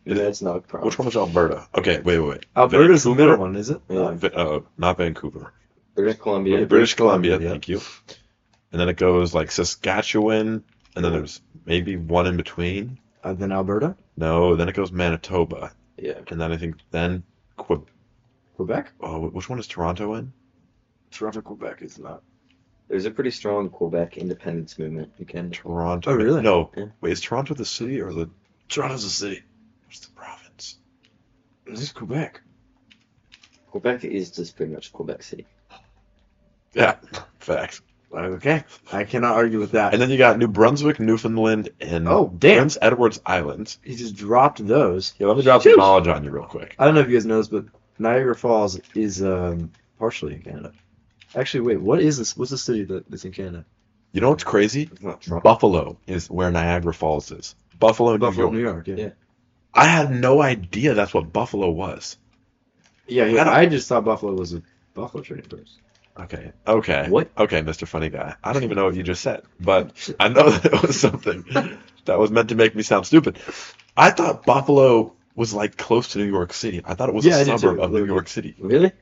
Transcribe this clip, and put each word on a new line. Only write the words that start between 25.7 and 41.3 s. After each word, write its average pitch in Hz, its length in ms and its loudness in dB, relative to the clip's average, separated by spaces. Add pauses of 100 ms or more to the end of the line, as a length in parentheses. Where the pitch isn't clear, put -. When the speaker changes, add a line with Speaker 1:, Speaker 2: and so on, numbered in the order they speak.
Speaker 3:
Oh, 135 40 0
really? 127 280 0
Speaker 1:
No. 92 340 2
Speaker 2:
Yeah. 101 100 -10 (140)
Speaker 1:
Wait, 85 120 -4
is 85 80 -6
Toronto 139 340 -6
the 127 120 -10
city 123 340 -8
or 92 120 -10
the 82 180 -8 (380)
Speaker 3:
Toronto's 135 360 -6
the 95 60 -10
city. 98 320 -8 (440)
Speaker 1:
What's - 140 -20
the - 120 -20
province? - 640 -20 (920)
Speaker 3:
This 113 140 -14
is 143 120 -10
Quebec. 127 500 -10 (1300)
Speaker 2:
Quebec 123 340 -4
is 92 260 -8
just - 260 -14
pretty 78 160 -8
much - 200 -18
Quebec - 300 -12
City. - 240 -18 (1300)
Speaker 1:
Yeah, 120 220 2 (420)
facts. - 440 -6 (280)
Speaker 3:
Okay, 92 540 -4 (260)
I 104 140 -6
cannot 117 320 -2
argue 113 220 0
with 104 140 -4
that. 104 200 2
Speaker 1:
And 117 80 2
then 127 80 2
you 135 80 0
got 120 220 6
New 120 100 2
Brunswick, 139 500 4
Newfoundland, 110 680 0 (100)